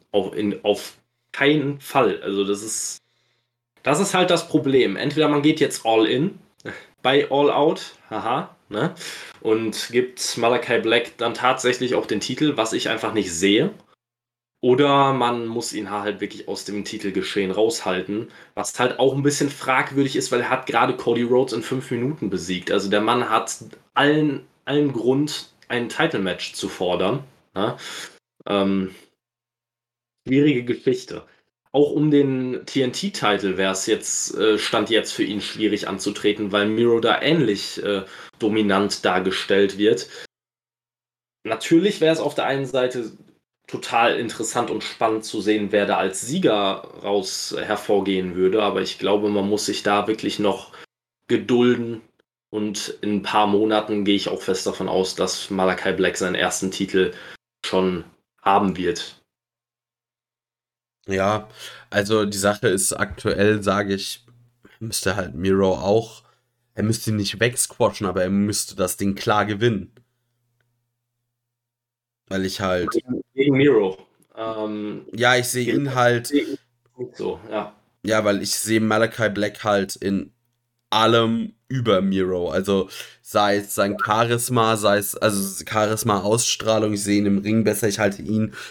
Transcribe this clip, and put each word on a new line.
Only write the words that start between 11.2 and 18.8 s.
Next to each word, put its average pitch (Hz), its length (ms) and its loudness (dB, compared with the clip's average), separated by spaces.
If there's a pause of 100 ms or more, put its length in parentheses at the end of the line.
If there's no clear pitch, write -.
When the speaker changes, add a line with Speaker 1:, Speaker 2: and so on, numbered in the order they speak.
Speaker 1:
tatsächlich 123 580 0
auch - 140 0
den 107 120 -2
Titel, 143 380 -2
was - 160 0
ich 123 160 -2
einfach 110 240 -4
nicht 95 180 0
sehe. 101 400 2 (880)
Oder 135 520 4
man 120 320 0
muss 117 280 -6
ihn 104 180 -8
halt 104 280 -4
wirklich 104 280 -8
aus 95 180 -8
dem 101 180 -6
Titelgeschehen 95 680 -4
raushalten, 104 800 -2 (240)
was - 240 -6
halt 127 180 0